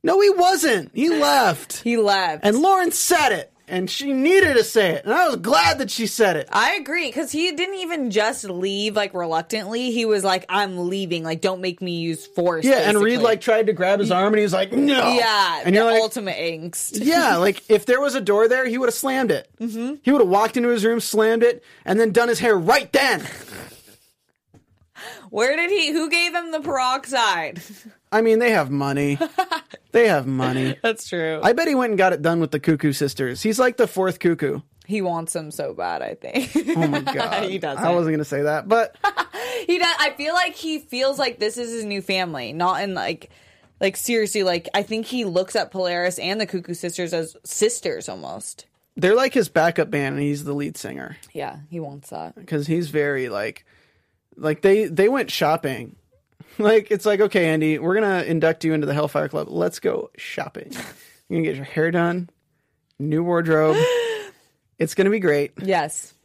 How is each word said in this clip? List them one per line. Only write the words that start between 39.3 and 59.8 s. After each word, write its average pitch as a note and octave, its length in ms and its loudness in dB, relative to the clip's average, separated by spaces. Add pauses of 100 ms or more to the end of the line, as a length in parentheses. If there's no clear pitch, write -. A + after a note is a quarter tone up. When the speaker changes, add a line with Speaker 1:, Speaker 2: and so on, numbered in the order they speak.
Speaker 2:
He F4 120 0
does. E4+ 200 0
I D4 160 0
feel D4+ 200 -4
like F4+ 200 0
he D#4 260 -8
feels C4 380 -4
like B3+ 200 -2
this G#3+ 180 -2
is A#3 160 -8
his A3+ 140 -8
new G3+ 160 -6
family, E3+ 500 -4
not E3+ 300 -2
in, G3 100 -4
like, D3+ 380 -6 (500)
like, F#3+ 160 0
seriously, A3 460 -2
like, F3 320 -2
I G3+ 80 0
think A3 240 -6
he B3 180 -6
looks F#3 320 -2
at F#3+ 140 -2
Polaris F3+ 480 -2
and G3 200 -6
the G#3+ 80 -4
Cuckoo F3 280 -8
Sisters F3 400 -6
as D#3+ 200 -4 (100)
sisters - 640 -4
almost. F2 560 -14 (320)
Speaker 1:
They're F3+ 180 4
like C4 160 2
his G#3+ 160 2
backup E3 420 0
band, C#3 260 -2
and C#3+ 80 -4
he's C#3+ 200 -4
the C#3+ 80 -8
lead C#3+ 240 -6
singer. - 400 -12 (160)
Speaker 2:
Yeah, C#3+ 280 -12 (100)
he E3+ 100 -10
wants C#3+ 300 -14
that. D#2+ 240 -12 (120)
Speaker 1:
'Cause D3 200 -4
he's D#3+ 240 -2
very, C#3+ 400 -2
like, G2+ 340 -6 (720)
like, D3+ 240 -2
they, G3 280 4
they F#3+ 200 4
went C4 220 0
shopping. D3 680 -2
<laughs> - 60 -20 (520)
Like, G#3+ 320 4
it's G#3 140 -2
like, G#3 160 2
"Okay, G3 300 2
Andy, D#3 280 2
we're E3 160 0
gonna G3+ 280 2
induct D#3+ 420 0
you D#3+ 80 2
into D3+ 140 0
the D3 80 -2
Hellfire D3+ 340 -2
Club. D3+ 220 -6
Let's E3+ 280 -2
go - 380 -4